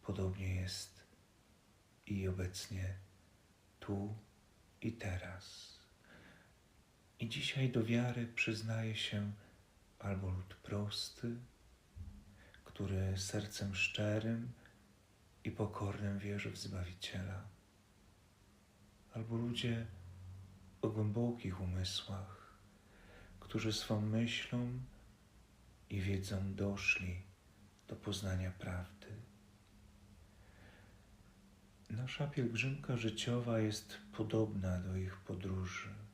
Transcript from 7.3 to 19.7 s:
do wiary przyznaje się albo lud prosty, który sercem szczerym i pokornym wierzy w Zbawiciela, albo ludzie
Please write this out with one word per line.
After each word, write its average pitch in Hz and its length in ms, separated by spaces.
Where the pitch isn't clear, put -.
do 117 140
wiary 117 440
przyznaje 110 680
się 104 360
albo 95 300
lud 92 260
prosty, 104 800
który 95 540
sercem 98 580
szczerym 110 800
i 107 80
pokornym 98 680
wierzy 101 320
w - 60
Zbawiciela, 95 880
albo 113 240
ludzie 117 500